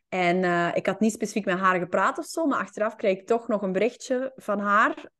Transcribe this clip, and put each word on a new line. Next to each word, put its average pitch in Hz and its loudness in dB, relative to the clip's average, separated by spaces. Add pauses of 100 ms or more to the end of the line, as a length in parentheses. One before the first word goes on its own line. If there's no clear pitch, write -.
En, 185 2
eh, 175 2
ik 180 -2
had 190 -2
niet 220 2
specifiek 214 -4
met 185 0
haar 185 2
gepraat 190 0
of 320 -8
zo, 330 -4
maar 262 0
achteraf 214 -4
kreeg 190 0
ik - -20
toch 233 0
nog 208 -2
een 190 -2
berichtje 247 -2
van 202 -4
haar. 208 2 (100)